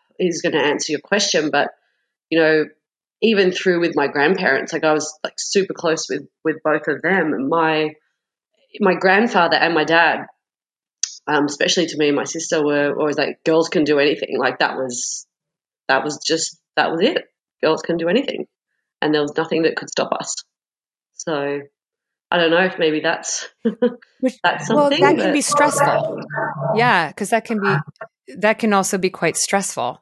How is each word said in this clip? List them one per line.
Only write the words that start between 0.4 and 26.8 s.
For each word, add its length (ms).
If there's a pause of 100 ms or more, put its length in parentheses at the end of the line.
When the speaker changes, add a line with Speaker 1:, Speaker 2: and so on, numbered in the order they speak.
Speaker 1:
gonna 200
answer 300
your 100
question, 500
but, 180 (600)
you 100
know, 260 (560)
even 300
through 300
with 140
my 120
grandparents, 640
like, 100
I 100
was, 300
like, 140
super 360
close 360
with, 140 (200)
with 200
both 240
of 140
them. 320
And 160
my, 400 (880)
my 160
grandfather 640
and 160
my 100
dad, 420 (1000)
um, 180
especially 420
to 100
me 100
and 80
my 80
sister, 400
were 360
always 180
like, 260
"Girls 260
can 140
do 160
anything." 380
Like, 220
that 160
was, 500 (600)
that 160
was 200
just, 360 (160)
that 160
was 100
it. 220 (400)
Girls 180
can 160
do 120
anything. 360 (560)
And 120
there 80
was 140
nothing 280
that 120
could 140
stop 220
us. 240 (760)
So 480 (680)
I 80
don't 140
know 140
if 120
maybe 220
that's, 560
<laughs> 80 (560)
Speaker 2:
Which, 240
Speaker 1:
that's 260
Speaker 2:
well, 160
Speaker 1:
something, 160
Speaker 2:
that 140
can 120
Speaker 1:
but 60
Speaker 2:
be 80
stressful. 800 (560)
Yeah, 380